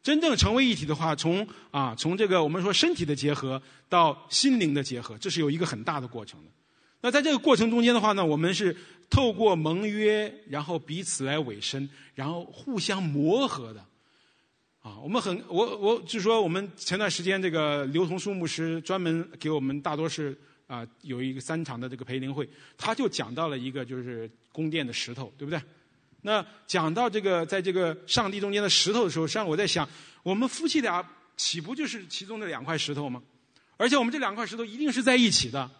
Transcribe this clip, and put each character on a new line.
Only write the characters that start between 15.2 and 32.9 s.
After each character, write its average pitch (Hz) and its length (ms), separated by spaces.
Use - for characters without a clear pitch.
很， 185 280
我， 202 280
我 208 260
就 180 160
说 220 220
我 190 80
们 185 280
前 - 220
段 208 120
时 175 120
间 190 180
这 185 100
个 151 360
刘 160 200
同 180 120
书 202 140
牧 180 140
师 165 340
专 185 200
门 170 280
给 156 120
我 151 100
们 135 220
大 151 120
多 160 140
是， 143 280
啊， 120 200
有 127 200
一 131 120
个 135 60
三 160 220
场 135 160
的 127 100
这 127 80
个 123 80
培 123 140
灵 135 140
会， 131 160
他 220 160
就 262 120
讲 120 280
到 160 140
了 139 100
一 127 120
个 131 140
就 123 180
是 117 280
宫 156 180
殿 151 160
的 120 60
石 120 200
头， 123 240
对 - 80
不 143 60
对？ 160 100
那 202 220
讲 160 260
到 233 160
这 214 120
个， 180 260
在 190 160
这 185 100
个 175 320
上 214 260
帝 202 100
中 202 120
间 208 80
的 202 80
石 175 240
头 233 120
的 180 60
时 147 100
候， 160 60
实 147 40
际 - 40
上 214 120
我 156 100
在 202 80
想， 170 240
我 185 100
们 240 140
夫 320 180
妻 302 140
俩 180 280
岂 - 240
不 165 120
就 277 140
是 214 220
其 - 180
中 214 140
的 214 80
两 131 160
块 160 120
石 147 160